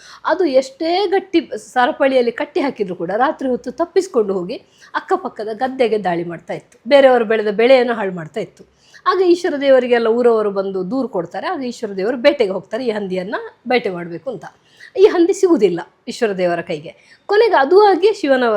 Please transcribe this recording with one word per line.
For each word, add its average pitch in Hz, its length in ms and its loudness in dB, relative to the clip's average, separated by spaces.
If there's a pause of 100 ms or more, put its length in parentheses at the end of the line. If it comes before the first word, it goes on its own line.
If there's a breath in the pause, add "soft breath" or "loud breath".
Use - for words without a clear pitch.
(260 loud breath)
ಅದು 339 200 0
ಎಷ್ಟೇ 320 640 0
ಗಟ್ಟಿ 339 500 -2
ಸರಪಳಿಯಲ್ಲಿ 262 720 0
ಕಟ್ಟಿ 302 300 -6
ಹಾಕಿದ್ರು 220 340 -4
ಕೂಡ 175 200 -6
ರಾತ್ರಿ 269 340 -2
ಹೊತ್ತು 247 220 -6
ತಪ್ಪಿಸ್ಕೊಂಡು 320 640 -2
ಹೋಗಿ 190 220 -6 (400 soft breath)
ಅಕ್ಕಪಕ್ಕದ 269 580 -6
ಗದ್ದೆಗೆ 233 500 -2
ದಾಳಿ 175 200 -2
ಮಾಡ್ತಾ 170 300 -12
ಇತ್ತು, - 340 -16
ಬೇರೆಯವರು 254 380 6
ಬೆಳೆದ 214 220 -2
ಬೆಳೆಯನ್ನು 240 460 4
ಹಾಳು 208 180 -4
ಮಾಡ್ತಾ 170 280 -10
ಇತ್ತು. - 240 -12 (440 soft breath)
ಆಗ 370 140 2
ಈಶ್ವರ 349 400 2
ದೇವರಿಗೆಲ್ಲ 247 460 4
ಊರವರು 226 440 2
ಬಂದು 190 400 -4
ದೂರು 254 160 -4
ಕೊಡ್ತಾರೆ. 196 400 -8
ಆಗ 330 160 -6
ಈಶ್ವರ 233 280 -10
ದೇವರು 202 260 -4
ಬೇಟೆಗೆ 233 340 2
ಹೋಗ್ತಾರೆ, 220 340 -8
ಈ 240 40 -2
ಹಂದಿಯನ್ನ 196 460 -6 (320)
ಬೇಟೆ 240 220 -2
ಮಾಡ್ಬೇಕು 170 400 -10
ಅಂತ. - 160 -12 (520 loud breath)
ಈ 381 80 8
ಹಂದಿ 359 280 2
ಸಿಗುದಿಲ್ಲ 226 460 2 (280)
ಈಶ್ವರ 226 240 -4
ದೇವರ 175 300 -2
ಕೈಗೆ. 160 640 -14
ಕೊನೆಗೆ 415 300 2
ಅದು 311 260 6
ಆಗಿ 403 320 4
ಶಿವನ, 269 300 0 (140)